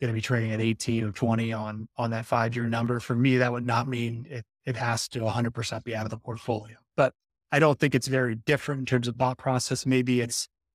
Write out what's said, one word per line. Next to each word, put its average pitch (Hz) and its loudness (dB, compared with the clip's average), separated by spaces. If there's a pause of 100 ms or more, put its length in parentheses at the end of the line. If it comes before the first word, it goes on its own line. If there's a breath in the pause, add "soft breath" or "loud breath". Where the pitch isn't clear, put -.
gonna 120 -2
be 110 -2
trading 113 0
at 110 -2
eighteen 113 0
or 107 -2
twenty 113 0
on, 107 -8 (100)
on 117 -2
that 113 -4
five-year 117 0
number, 117 0
for 120 -2
me, 127 6
that 123 4
would 120 -4
not 123 0
mean 117 -4
it, 120 -10 (220)
it 131 -4
has 117 -2
to 113 -6
a 110 2
hundred 117 -2
percent - -6
be 113 -6
out 110 -4
of 107 -6
the 110 -8
portfolio. 110 -6 (180)
But 135 2 (380)
I 147 4
don't 151 6
think 143 2
it's 135 0
very 131 0
different 139 -2
in 127 -4
terms 123 2
of 120 -6
thought 127 0
process. 127 -2
Maybe 127 4
it's 120 -2 (280)